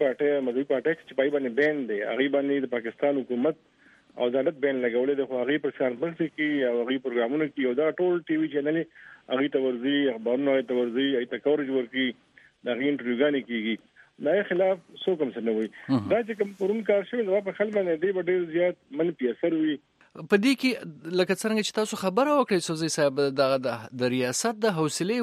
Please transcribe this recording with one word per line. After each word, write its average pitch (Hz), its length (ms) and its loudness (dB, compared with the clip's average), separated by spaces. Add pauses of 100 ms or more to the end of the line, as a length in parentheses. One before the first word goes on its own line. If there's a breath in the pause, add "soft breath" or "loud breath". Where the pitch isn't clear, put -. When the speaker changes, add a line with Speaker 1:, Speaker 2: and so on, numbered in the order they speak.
Speaker 1:
پارټۍ، 143 300 2 (160)
مذهبي 127 260 0
پارټۍ 135 200 0 (160)
چې - 80 -20
په 135 60 4
هغې 143 120 2
باندې 135 160 -2 (100)
بین 151 160 2 (140)
دی، 104 120 -2
هغې 117 320 0
باندې 139 200 2 (100)
د 123 100 -6
پاکستان 127 460 -2
حکومت 123 360 0 (600 soft breath)
او 123 100 0
عدالت 135 380 0
بین 131 200 0
لګولی 123 360 2
دی، 135 100 -2
خو 123 140 -2
هغې 143 180 2
پر 139 160 -2
کانفرنس 139 400 -2
کې 151 320 -2 (180)
او 120 140 0
هغې 131 220 -2
پروګرامونو 123 500 0
کې 139 120 -4
او 123 140 0
دا 156 80 2 (120)
ټول 175 260 2
ټي 160 100 0
وي 156 120 0
چینلې 147 360 -2 (480 loud breath)
هغې 139 220 2
ته 139 100 0
ورځي، 131 340 0 (120)
اخبارونه 120 420 0
هغې 135 160 2
ته 127 120 -2
ورځي، 123 360 0
هغې 120 160 -2
ته 120 140 -6
کوریج 143 240 2
ورکوي، 127 400 -2 (540 soft breath)
د 123 40 -2
هغې 123 220 0
انټرویوګانې 127 580 0
کېږي. 110 280 -2 (460 soft breath)
د 139 60 -4
هغې 196 200 2
خلاف 190 280 2 (280)
څوک 175 180 0
هم 131 100 0
څه 120 140 -8
نه 113 60 2
وایي. 110 180 0 (180 loud breath)
Speaker 2:
مهم. 120 200 0
Speaker 1:
دا 214 140 2
چې 220 160 -8
کوم 202 200 -2
پرون 208 320 0
کار 202 200 4
شوی، 240 140 0
زما 196 160 2
په 196 120 -4
خیال 208 180 -2
باندې 175 320 0
دې 196 100 2
به 185 100 -2
ډېر 180 180 2 (120)
زیات 175 240 2 (140)
منفي 147 400 0
اثر 165 240 0
وي. 156 240 2 (520 soft breath)
Speaker 3:
په 208 60 8
دې 233 240 4
کې 262 100 2 (500)
لکه 185 140 2
څرنګه 214 320 0
چې - 60 -6
تاسو 214 240 -2
خبره 190 400 0
وکړئ، 220 300 2
سوزي 160 280 -2
صاحب، 143 260 2 (160)
دغه 135 200 4 (100)
د، - 20 0 (320)
د 123 140 2
ریاست 127 500 0
د 170 140 2
حوصلې، 165 440 0